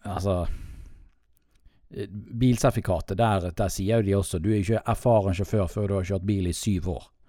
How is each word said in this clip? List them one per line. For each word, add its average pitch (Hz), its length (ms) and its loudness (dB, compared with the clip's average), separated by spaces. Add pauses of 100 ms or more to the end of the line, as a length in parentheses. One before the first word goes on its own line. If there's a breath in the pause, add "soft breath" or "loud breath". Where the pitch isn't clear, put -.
altså, 92 440 -2 (1500 loud breath)
eh, 107 120 -8
bilsertifikatet, 113 1080 0
der, 98 340 2
der 95 180 -2
sier 98 280 0
jo 113 60 4
de 98 100 2
også, 98 300 0
du 104 80 0
er 107 120 2
ikke 107 220 0
erfaren 107 500 4
sjåfør 98 340 0
før 104 200 -2
du 101 60 0
har 95 100 0
kjørt 92 220 -4
bil 98 200 0
i 87 60 0
syv 90 360 -2
år. - 200 -8 (200 soft breath)